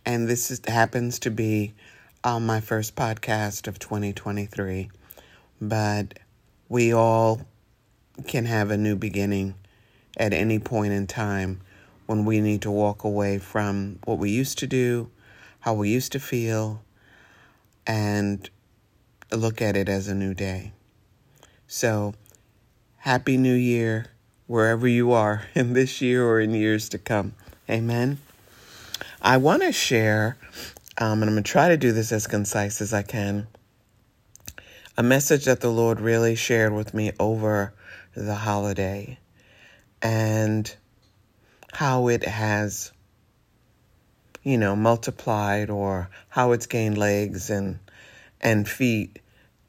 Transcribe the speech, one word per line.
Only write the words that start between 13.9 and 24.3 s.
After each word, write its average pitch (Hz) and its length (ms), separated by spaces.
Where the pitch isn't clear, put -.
what 110 140
we 101 100
used 131 300
to 143 80
do, 123 420
how 117 140
we 104 160
used 127 240
to 139 80
feel, 110 600
and 104 640
look 113 280
at 104 140
it 98 140
as 98 180
a 98 80
new 98 180
day. 95 380
So, 104 460
Happy 131 400
New 127 180
Year, 117 520